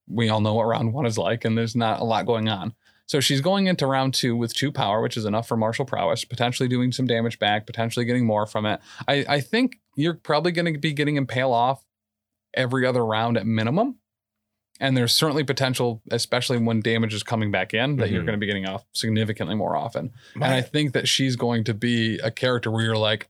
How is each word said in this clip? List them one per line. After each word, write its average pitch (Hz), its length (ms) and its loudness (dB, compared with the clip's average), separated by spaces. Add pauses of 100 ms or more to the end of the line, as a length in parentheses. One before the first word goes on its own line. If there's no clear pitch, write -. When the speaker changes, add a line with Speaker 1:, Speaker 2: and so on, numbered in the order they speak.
Speaker 1:
we 113 220 0
all 107 120 2
know 107 140 2
what 113 100 2
round 113 280 0
one 135 120 -2
is 110 120 0
like, 104 280 0
and 113 120 2
there's 113 180 -2
not 110 240 0
a - 40 -2
lot 110 220 0
going 110 240 2
on. 101 240 -4 (340)
So 147 120 0
she's 135 220 2
going 190 260 2
into 170 180 2
round 135 300 2
two 120 200 0
with 117 180 -2
two 139 180 -2
power, 110 300 0
which 127 140 -2
is 110 100 -4
enough 107 220 -2
for 123 80 0
martial 113 300 0
prowess, - 400 0
potentially 123 420 -2
doing 123 240 2
some 127 160 -2
damage 113 320 0
back, 104 280 0
potentially 113 380 -2
getting 123 200 2
more 107 220 2
from 107 180 -4
it. 104 140 0 (280)
I, 143 220 2
I 143 120 2
think 247 380 -2 (160)
you're 160 200 0
probably 160 360 0
gonna 170 260 0
be 156 140 -2
getting 147 240 0
Impale 127 380 0
off 123 320 0 (680)
every 127 320 2
other 123 200 2
round 113 320 2
at - 80 0
minimum. 120 540 0 (800)
And 131 180 2
there's 117 160 2
certainly 156 320 2
potential, 127 560 0 (100)
especially 123 460 0
when 113 240 2
damage 113 320 0
is 101 100 -6
coming 110 260 -2
back 92 240 -2
in, 135 240 0
that 113 120 0
you're 92 100 0
Speaker 2:
Mm-hmm. 82 60 -4
Speaker 1:
gonna 107 140 -2
be 101 80 -4
getting 98 200 -4
off 95 240 -8
significantly 110 640 -2
more 87 200 -2
often. - 360 -4 (240)
Speaker 2:
My 139 120 0
Speaker 1:
And 131 80 2
I 127 60 0
think 147 320 -2
that 127 140 0
she's 131 280 0
going 117 300 0
to 117 80 -2
be 113 460 0
a 113 120 -2
character 123 400 -2
where 113 120 0
you're 110 140 0
like, 107 320 -2